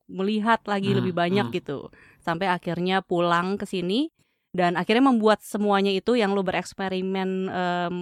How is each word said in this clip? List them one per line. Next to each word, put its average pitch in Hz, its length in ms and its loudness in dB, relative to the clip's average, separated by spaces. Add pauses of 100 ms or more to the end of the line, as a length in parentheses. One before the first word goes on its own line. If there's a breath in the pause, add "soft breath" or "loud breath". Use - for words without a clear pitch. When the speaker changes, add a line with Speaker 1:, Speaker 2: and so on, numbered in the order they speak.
Speaker 1:
melihat 208 580 0
lagi 196 260 -2
Speaker 2:
Hmm, 196 80 2
Speaker 1:
lebih 185 160 0
banyak 175 320 2
Speaker 2:
hmm. - 80 -8
Speaker 1:
gitu. 147 240 -6 (400 soft breath)
Sampai 170 300 -4
akhirnya 180 540 0
pulang 175 520 0
ke 196 100 -6
sini, 196 460 -2 (380)
dan 175 260 0
akhirnya 220 300 2
membuat 214 380 4
semuanya 202 480 0
itu 196 240 0
yang 202 200 2
lo 196 80 0
bereksperimen, 190 880 -4 (160)
em, 175 560 -2